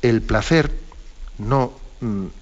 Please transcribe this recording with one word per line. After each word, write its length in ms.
El 200
placer, 500
no, 340
mm, 260